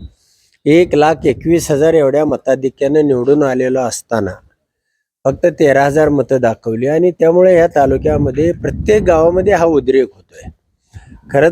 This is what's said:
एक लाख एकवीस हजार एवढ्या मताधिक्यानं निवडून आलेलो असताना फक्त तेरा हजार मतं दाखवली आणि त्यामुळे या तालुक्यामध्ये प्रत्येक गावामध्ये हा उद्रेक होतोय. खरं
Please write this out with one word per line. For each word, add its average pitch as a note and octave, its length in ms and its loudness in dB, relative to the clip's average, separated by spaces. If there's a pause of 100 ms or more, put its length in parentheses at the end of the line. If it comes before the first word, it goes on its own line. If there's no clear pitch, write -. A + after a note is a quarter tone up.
(640)
एक D#3+ 300 2
लाख D3+ 300 0
एकवीस D#3+ 460 -2
हजार D#3 220 0
एवढ्या D3 320 0
मताधिक्यानं C#3 840 -2
निवडून C3+ 360 0
आलेलो B2+ 360 -2
असताना A2 520 -4 (920)
फक्त C#3 200 -2
तेरा C#3+ 400 2
हजार D3 240 0
मतं C3+ 320 -2
दाखवली A#2 460 -4
आणि E3 240 0
त्यामुळे F3 460 2
या E3 100 2
तालुक्यामध्ये C#3+ 840 -2
प्रत्येक F#3+ 520 -2
गावामध्ये F3+ 500 2
हा E3+ 120 2
उद्रेक C3 480 0
होतोय. - 360 -20 (840)
खरं C#3+ 200 4